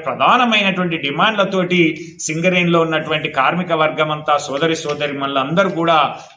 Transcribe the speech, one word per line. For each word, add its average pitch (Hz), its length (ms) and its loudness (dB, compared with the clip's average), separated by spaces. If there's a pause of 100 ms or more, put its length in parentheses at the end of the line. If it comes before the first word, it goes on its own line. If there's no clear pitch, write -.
ప్రధానమైనటువంటి 180 920 2
డిమాండ్లతోటి 180 840 0 (400)
సింగరేణిలో 170 600 0
ఉన్నటువంటి 156 480 -2
కార్మిక 165 440 0
వర్గం 156 380 0
అంతా, 147 280 0
సోదరి 143 380 -2
సోదరిమణులందరూ 147 920 -2
కూడా 165 300 2 (380)